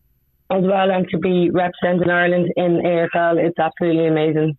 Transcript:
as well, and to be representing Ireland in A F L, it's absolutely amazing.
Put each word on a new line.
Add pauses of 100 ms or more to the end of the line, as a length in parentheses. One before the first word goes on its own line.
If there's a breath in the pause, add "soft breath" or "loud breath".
(500)
as
well,
and
to
be
representing
Ireland
in
A
F
L,
it's
absolutely
amazing.